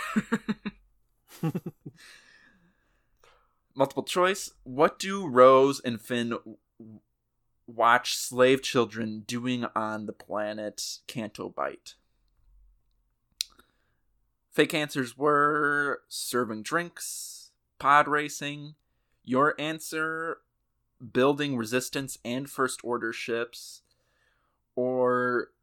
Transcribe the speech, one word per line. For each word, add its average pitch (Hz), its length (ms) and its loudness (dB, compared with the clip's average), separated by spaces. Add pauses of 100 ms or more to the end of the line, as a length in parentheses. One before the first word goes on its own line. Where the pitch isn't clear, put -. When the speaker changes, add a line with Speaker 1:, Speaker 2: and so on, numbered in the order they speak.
(160)
Speaker 1:
<laughs> - 160 -2 (1080)
Speaker 2:
<laughs> 160 100 -2 (2250)
Speaker 1:
Multiple 135 260 0
choice. 185 480 0 (140)
What 143 340 0
do 190 300 -6
Rose 131 500 10
and 120 220 -6
Finn 120 300 -4
w-, 110 260 -8 (1120)
watch 117 480 4
slave 127 460 4
children 110 680 -2
doing 120 360 -4 (120)
on 107 300 -4
the 104 60 -10
planet 107 720 -8 (240)
Canto 110 440 -10
Bight? - 440 -8 (2500)
Fake 151 240 0
answers 143 420 -4
were 147 920 0
serving 113 540 -4
drinks, - 880 -8 (280)
pod 147 300 4
racing. 147 680 -6 (480)
Your 135 380 2
answer, 160 760 -6 (760)
building 139 460 2
resistance 127 680 -4
and 123 240 -6
first 131 340 -2
order 117 300 -4
ships. - 680 -8 (960)
Or, 123 720 0 (140)